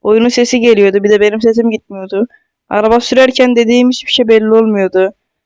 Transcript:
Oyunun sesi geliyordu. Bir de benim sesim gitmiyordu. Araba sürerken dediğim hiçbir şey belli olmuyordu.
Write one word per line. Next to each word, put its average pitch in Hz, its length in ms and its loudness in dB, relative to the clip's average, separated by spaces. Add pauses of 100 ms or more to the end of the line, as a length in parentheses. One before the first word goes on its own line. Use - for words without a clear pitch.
Oyunun 220 260 0
sesi 240 320 -2
geliyordu. 202 440 2
Bir 208 60 2
de 208 100 2
benim 208 200 0
sesim 226 300 0
gitmiyordu. 196 560 -8 (420)
Araba 220 320 0
sürerken 254 560 0
dediğim 240 340 2
hiçbir - 220 -8
şey 240 160 -2
belli 220 240 2
olmuyordu. 202 600 0 (340)